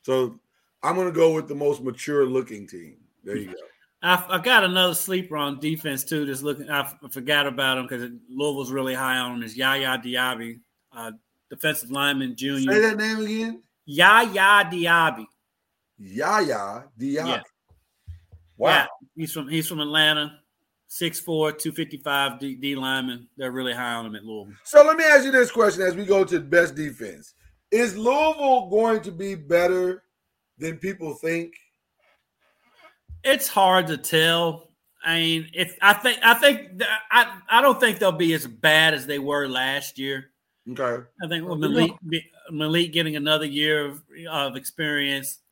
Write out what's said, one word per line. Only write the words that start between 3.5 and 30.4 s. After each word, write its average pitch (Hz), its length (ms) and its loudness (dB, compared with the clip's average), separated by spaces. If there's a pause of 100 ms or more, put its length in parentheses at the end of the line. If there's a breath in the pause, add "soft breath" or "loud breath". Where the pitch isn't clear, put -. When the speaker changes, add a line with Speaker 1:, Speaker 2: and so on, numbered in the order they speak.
Speaker 2:
I, 180 280 2
I 190 100 0
got 233 240 4
another 180 320 2
sleeper 185 420 -6
on 143 220 -4
defense 151 440 -6
too. 151 220 -4
Just 135 160 -6
looking, 143 300 -6
I 147 80 0
f-, 139 160 -6 (160)
forgot 143 340 0
about 131 320 -2
him 127 100 -6
'cause 123 220 -10 (180)
Louisville's 135 440 -4
really 131 240 -4
high 131 240 -2
on 123 160 -6
him. 120 80 -8
Is 113 120 -12
Yaya 131 480 0
Diaby, 123 560 -4 (320)
uh, 117 200 -14 (400)
defensive 147 400 -6
lineman, 135 440 -2
junior. 135 380 -2
Speaker 1:
Say 214 80 6
that 220 160 2
name 220 220 -4
again. 220 420 -6 (240)
Speaker 2:
Yaya 196 880 6
Diaby. 170 540 2 (760)
Speaker 1:
Yaya 113 880 -2 (140)
Diaby. 139 140 -6 (140)
Speaker 2:
Yeah. 120 140 -4 (1160)
Speaker 1:
Wow. 135 140 2
Speaker 2:
Yeah. 147 140 4 (300)
He's 160 180 -8
from, 143 160 -10
he's 156 180 -2
from 160 140 -8
Atlanta. 151 580 0 (480)
Six 165 320 -6
four, 156 320 -2
two 151 200 -8
fifty-five 139 680 -4
D, 135 160 -10
D 139 200 -6
lineman. 131 640 -6
They're 131 140 -8
really 127 220 -6
high 120 200 -6
on 117 140 -8
him 107 80 -12
at 104 100 -16
Louisville. 104 380 -14
Speaker 1:
So 294 200 10
let 320 140 6
me 330 60 0
ask 294 220 6
you 269 60 -2
this 254 200 4
question 196 320 2
as 180 120 0
we 196 100 -8
go 196 200 4
to 180 140 -2
the 147 60 -6
best 165 280 4
defense. 135 640 -12 (360)
Is 220 240 2
Louisville 269 760 2
going 220 340 2
to 202 100 -12
be 196 220 -8
better 180 680 0 (540)